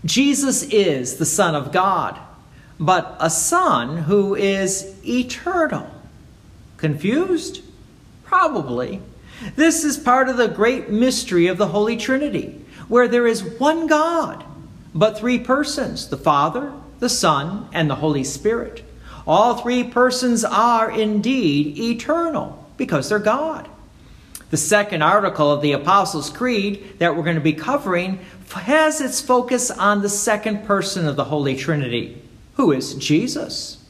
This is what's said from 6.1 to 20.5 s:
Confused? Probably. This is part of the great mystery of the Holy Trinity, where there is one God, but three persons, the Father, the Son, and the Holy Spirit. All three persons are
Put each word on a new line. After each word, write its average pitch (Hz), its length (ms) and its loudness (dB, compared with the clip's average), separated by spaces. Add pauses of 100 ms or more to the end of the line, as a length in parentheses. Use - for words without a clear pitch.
Confused? 277 840 -2 (600)
Probably. 190 800 -2 (520)
This 311 280 2
is 294 140 -2
part 254 320 2
of 240 80 -2
the 233 100 4
great 226 420 0
mystery 208 560 2
of 185 140 0
the 202 80 2
Holy 208 280 0
Trinity, 262 680 -4 (220)
where 240 200 4
there 240 200 2
is 214 160 0
one 311 420 0
God, 311 580 0 (520)
but 214 200 4
three 240 220 0
persons, 269 680 -2
the - 100 -6
Father, 165 560 0 (260)
the 240 100 -2
Son, 165 640 0
and 160 160 0
the 131 60 0
Holy 143 280 0
Spirit. - 580 -4 (460)
All 208 280 4
three 247 280 0
persons 247 640 2
are 226 440 2